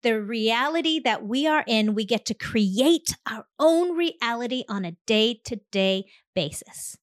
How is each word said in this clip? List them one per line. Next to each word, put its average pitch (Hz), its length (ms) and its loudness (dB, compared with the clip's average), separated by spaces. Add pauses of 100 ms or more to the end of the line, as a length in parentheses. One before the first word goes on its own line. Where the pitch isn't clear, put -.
the 226 200 0
reality 247 760 0
that 220 260 -2
we 254 200 0
are 302 200 2
in. 214 280 2
We 220 100 -2
get 208 220 -2
to - 80 -4
create 233 800 0 (100)
our 220 200 -10 (120)
own 330 380 4
reality 247 720 -2
on 202 160 -4
a 170 120 -8 (100)
day-to-day 202 960 0 (300)
basis. - 680 -6